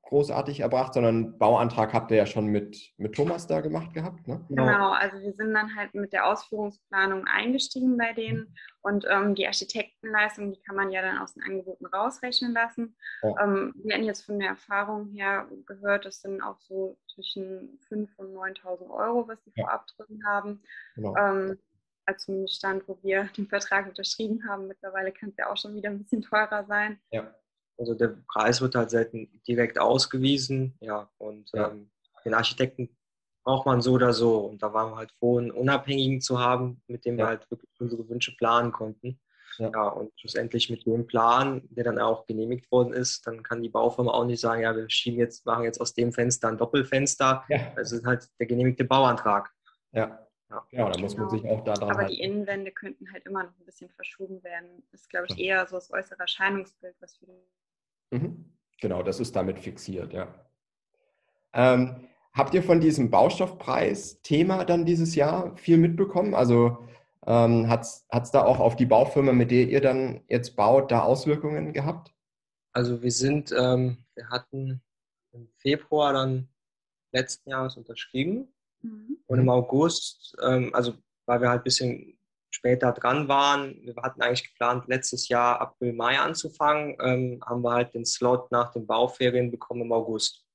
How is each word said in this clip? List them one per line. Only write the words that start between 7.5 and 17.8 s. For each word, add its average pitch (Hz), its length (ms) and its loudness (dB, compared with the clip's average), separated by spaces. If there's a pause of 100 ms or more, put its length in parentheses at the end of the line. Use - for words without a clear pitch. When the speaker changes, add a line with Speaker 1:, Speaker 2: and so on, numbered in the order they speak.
Speaker 3:
bei 226 180 -2
denen 220 380 -6 (300)
und, 202 260 -2
ähm, 202 280 2
die 196 100 -2
Architektenleistung, 208 1040 -4
die 190 120 -14
kann 196 120 -12
man 196 140 0
ja 190 140 -4
dann 190 160 -4
aus 190 160 -10
den - 80 -16
Angeboten 185 420 -10
rausrechnen 240 680 -4
lassen. 233 420 -4 (260)
Speaker 1:
Ja. 214 220 0
Speaker 3:
Ähm, 196 400 0
wir 214 100 -4
hatten 220 120 -2
jetzt 208 200 -6
von 208 140 -6
der 190 100 -2
Erfahrung 202 600 -4
her 196 380 -4 (200)
gehört, 202 380 -2
das - 160 -16
sind 196 200 -8
auch - 200 -10
so 190 360 -8 (160)
zwischen 190 640 -12 (100)